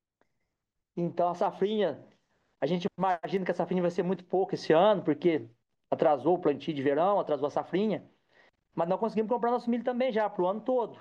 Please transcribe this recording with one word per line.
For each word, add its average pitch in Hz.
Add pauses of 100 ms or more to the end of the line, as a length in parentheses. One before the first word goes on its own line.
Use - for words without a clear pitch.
(960)
Então, 170
a 170
safrinha, 190 (600)
a 139
gente 175 (100)
imagina 180
que -
a 170
safrinha 180
vai 175
ser 175
muito 180
pouca 190
esse -
ano, 185
porque 151 (460)
atrasou 156
o 175
plantio 160
de 139
verão, 160
atrasou 147
a 139
safrinha. 175 (680)
Mas 170
nós 185
conseguimos 220
comprar 233
nosso 233
milho 240
também 247
já, 214
pro 196
ano 208
todo, 226